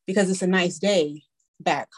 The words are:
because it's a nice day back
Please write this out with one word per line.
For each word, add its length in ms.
because 240
it's 140
a 60
nice 320
day 420
back 380